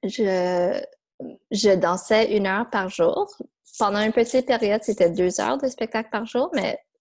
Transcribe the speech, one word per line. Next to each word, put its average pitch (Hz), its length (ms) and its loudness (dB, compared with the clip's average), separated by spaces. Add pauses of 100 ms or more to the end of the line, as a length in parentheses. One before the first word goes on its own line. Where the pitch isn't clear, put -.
Je, 185 760 0 (680)
je 202 240 4
dansais 190 600 2
une 202 100 2
heure 202 240 -2
par 190 180 -2
jour. 269 480 0 (440)
Pendant 202 200 0
une 220 120 0
petite 247 340 2
période, 220 380 2
c'était 190 260 2
deux 180 300 0
heures 233 180 0
de 277 80 -4
spectacle 226 460 -6
par 220 120 -4
jour, 254 300 -2
mais 196 240 -2 (220)